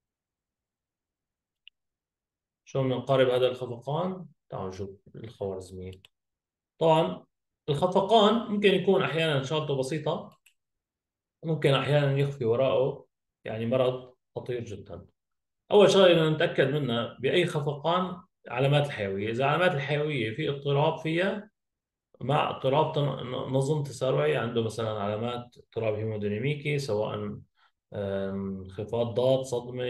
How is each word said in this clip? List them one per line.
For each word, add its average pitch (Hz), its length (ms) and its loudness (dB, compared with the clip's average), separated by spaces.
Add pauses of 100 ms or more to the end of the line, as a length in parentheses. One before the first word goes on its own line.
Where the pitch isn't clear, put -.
(2750)
شلون 135 240 -2
نقارب 127 400 2
هذا 127 200 2
الخفقان؟ 147 800 -6 (220)
تعالوا 95 200 -8
نشوف 98 220 -10 (240)
الخوارزمية. 92 800 -10 (840)
طبعًا 165 460 2 (440)
الخفقان 202 840 4
ممكن 202 220 2
يكون 180 280 4
أحيانًا 147 400 0
شغلته 143 360 -2
بسيطة، 156 600 -4 (1080)
ممكن 160 300 0
أحيانًا 139 440 2
يخفي 135 260 -2
وراءه، 127 640 0 (380)
يعني، 113 220 -6
مرض 127 480 0 (220)
خطير 120 280 -6
جدًا. 92 420 -14 (640)
أول 196 180 10
شغلة 190 180 8
بدنا 160 220 6
نتأكد 156 440 2
منها 117 460 -2
بأي 170 260 2
خفقان 165 680 -2 (320)
علامات 139 380 2
الحيوية. 101 440 -4
إذا 117 140 -2
علامات 160 300 2
الحيوية 143 640 -2
في 156 120 -4
اضطراب 143 500 0
فيها، 185 520 -4 (720)
مع 143 300 0
اضطراب 139 440 0
تن-، 143 320 -2 (260)
نظم 139 300 0
تسارعي، 143 540 -2
عنده 117 260 -2
مثلًا 110 280 -4
علامات 110 680 -6
اضطراب 110 360 -4
هيموديناميكي، 110 840 -4
سواء، 104 360 -4
آم، 104 280 -8 (1200)
انخفاض 110 520 -6
ضغط، 131 300 2
صدمة، 123 460 -6